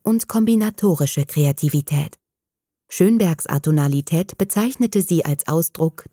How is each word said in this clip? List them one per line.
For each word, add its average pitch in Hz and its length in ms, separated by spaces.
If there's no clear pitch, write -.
und 226 260
kombinatorische 214 960
Kreativität. 147 920
Schönbergs 196 560
Atonalität 147 920
bezeichnete 214 640
sie 165 220
als 143 240
Ausdruck 160 640